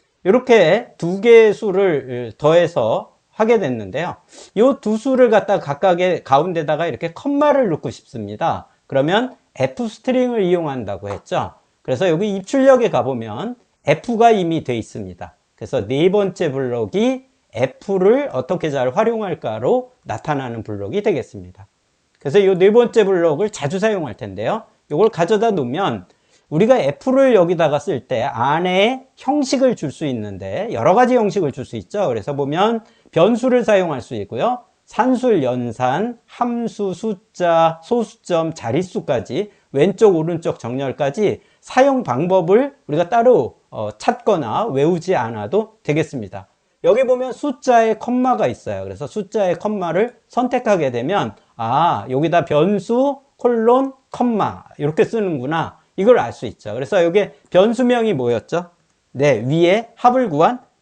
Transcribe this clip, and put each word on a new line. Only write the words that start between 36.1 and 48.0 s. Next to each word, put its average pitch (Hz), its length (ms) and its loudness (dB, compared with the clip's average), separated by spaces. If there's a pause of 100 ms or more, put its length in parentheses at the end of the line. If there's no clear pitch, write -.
함수, 233 680 -6
숫자, 170 880 0
소수점, 170 720 -2
자릿수까지 151 960 -4 (220)
왼쪽, 190 440 4
오른쪽 165 440 -4
정렬까지 135 840 -4 (180)
사용 262 440 2
방법을 180 720 0 (100)
우리가 170 220 -2
따로, 233 500 2 (100)
어, 107 300 -8
찾거나 160 680 -2
외우지 165 500 0
않아도 117 640 -4
되겠습니다. 131 640 -6 (380)
여기 208 180 4
보면 254 300 -2
숫자에 247 640 0
컴마가 240 520 0